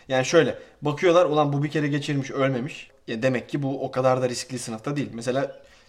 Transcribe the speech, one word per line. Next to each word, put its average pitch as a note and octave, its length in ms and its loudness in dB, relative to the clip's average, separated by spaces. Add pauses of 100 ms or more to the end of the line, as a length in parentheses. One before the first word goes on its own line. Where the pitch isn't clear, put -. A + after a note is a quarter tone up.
yani C3 160 0
şöyle D3 340 4 (240)
bakıyorlar, E3 440 4
"Ulan D3 260 2
bu C#3+ 120 0
bir D#3 60 -2
kere D3+ 180 0
geçirmiş, C#3+ 420 -2
ölmemiş. C3+ 600 -2 (160)
Ya A2+ 160 -6
demek B2+ 260 0
ki D3 140 -4
bu C3+ 220 -2
o B2+ 60 -6
kadar B2+ 320 2
da B2+ 60 0
riskli B2 300 -6
sınıfta A#2 380 -6
değil." A#2 160 -4
Mesela B2 500 -4 (260)